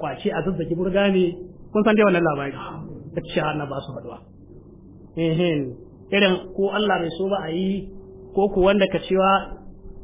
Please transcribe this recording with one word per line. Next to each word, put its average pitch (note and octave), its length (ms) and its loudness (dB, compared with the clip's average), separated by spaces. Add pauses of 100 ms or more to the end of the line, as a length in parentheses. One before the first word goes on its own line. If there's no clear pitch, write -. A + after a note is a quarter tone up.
ƙwace D3 300 -6
a D#3+ 140 -2
zazzaki E3 320 -2
burga F#3+ 340 2
ne, F#3 220 4 (400)
kun G#3 120 4
san G#3+ 120 6
dai G#3 80 6
wannan F3 180 4
labari. C#3 300 0 (640)
Ya E3 80 -4
ce, - 160 -4
"Ah, D3+ 140 -2
na D3 100 -4
ba C3+ 160 -8
su C3+ 160 -12
faɗuwa." - 220 -14 (1000)
Ehem, D#3+ 560 2 (400)
irin G3 220 4 (200)
ko G3 160 0
Allah G3 300 2
bai E3 160 -4
so G3 120 -2
ba G3 160 0
a D#3+ 60 -6
yi, F#3+ 380 -2 (460)
ko G3+ 180 4
ku F#3+ 80 2
wanda F#3+ 260 6
ka F#3 120 -2
cewa F#3+ 580 2 (460)